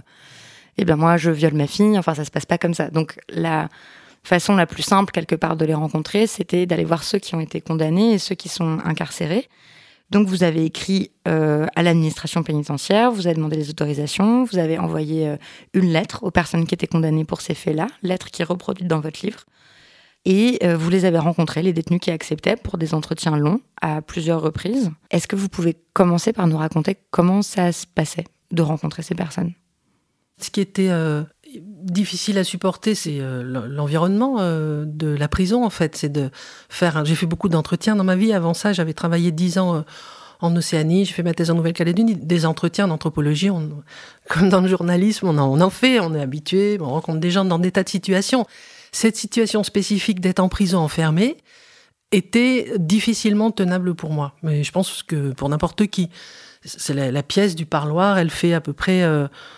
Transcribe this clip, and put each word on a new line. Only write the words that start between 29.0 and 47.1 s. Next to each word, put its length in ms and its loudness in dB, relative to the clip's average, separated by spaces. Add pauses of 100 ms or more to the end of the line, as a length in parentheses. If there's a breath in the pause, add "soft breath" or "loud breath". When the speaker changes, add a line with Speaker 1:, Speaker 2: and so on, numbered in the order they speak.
Speaker 1:
ces 120 -4
personnes ? 380 -6 (880)
Speaker 2:
Ce 80 -12
qui 100 -4
était, 300 0
euh, 340 0 (300)
difficile 840 -4
à 80 2
supporter, 500 -2
c'est, 240 -6
euh, 240 -6
l'en-, 240 -6
l'environnement, 720 0
euh, 480 -2
de 200 -4
la 200 0
prison, 380 2
en 40 0
fait. 280 -2
C'est 120 -4
de 220 -2 (380 loud breath)
faire 260 0
un, 80 0
j'ai 100 2
fait 120 0
beaucoup 240 -2
d'entretiens 460 0
dans 100 2
ma 100 2
vie. 160 2
Avant 220 2
ça, 180 0
j'avais 220 -2
travaillé 380 0
dix 260 0
ans, 180 2
euh, 60 -2 (580 loud breath)
en 160 2
Océanie, 480 2
j'ai 100 -4
fait 100 -4
ma 100 0
thèse 180 0
en 40 4
Nouvelle-Calédonie. 600 2
Des 300 0
entretiens 420 0
d'anthropologie, 600 0
on... 200 -2 (600 loud breath)
comme 180 4
dans 140 6
le 80 4
journalisme, 580 2
on 100 2
en, 100 4
on 120 2
en 100 6
fait, 300 2
on 160 -2
est 60 -2
habitué, 580 0
on 100 -4
rencontre 300 -2